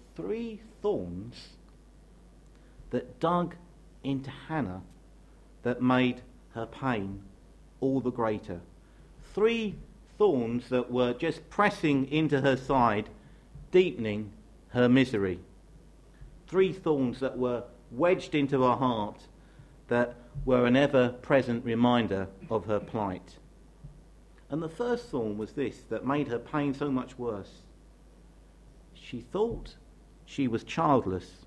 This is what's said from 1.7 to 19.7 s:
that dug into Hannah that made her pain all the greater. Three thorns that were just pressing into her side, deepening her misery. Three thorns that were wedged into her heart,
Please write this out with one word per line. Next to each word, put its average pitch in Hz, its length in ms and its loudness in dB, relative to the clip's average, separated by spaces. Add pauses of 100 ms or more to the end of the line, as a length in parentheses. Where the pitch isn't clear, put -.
that - 280 -6
dug 175 360 0 (480)
into 135 260 -4
Hannah 98 540 -6 (800)
that 123 180 -2
made 127 400 2 (320)
her 113 140 -8
pain 98 560 -6 (580)
all 135 180 0
the 123 120 -2
greater. 107 500 -4 (720)
Three 220 420 0 (440)
thorns 120 500 2
that 123 220 0
were 123 220 2
just 151 360 -4
pressing 156 600 2
into 147 300 2
her 131 160 4
side, 120 520 2 (600)
deepening 110 640 2 (360)
her 123 180 4
misery. 117 520 4 (1080)
Three 180 280 2
thorns 135 480 0
that 127 180 -4
were 123 240 0 (260)
wedged 170 460 2
into 139 260 2
her 127 140 4
heart, 113 460 -2 (680)